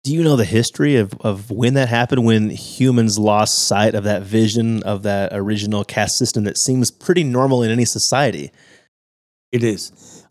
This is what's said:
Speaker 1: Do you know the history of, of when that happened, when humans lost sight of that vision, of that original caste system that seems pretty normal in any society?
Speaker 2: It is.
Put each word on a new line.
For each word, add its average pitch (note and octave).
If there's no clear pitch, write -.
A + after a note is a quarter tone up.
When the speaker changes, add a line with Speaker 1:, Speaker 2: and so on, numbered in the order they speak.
Speaker 1:
Do C#3+
you E3
know D3+
the A2
history A#2+
of, G2+
of G#2
when A2+
that C3
happened, A#2+
when A2
humans A2+
lost G#2
sight G#2+
of G2+
that G2+
vision, A2
of G2+
that G2+
original G#2
caste -
system A#2
that G2
seems B2+
pretty F3
normal B2+
in A2
any A#2+
society? A2
Speaker 2:
It A#2+
is. -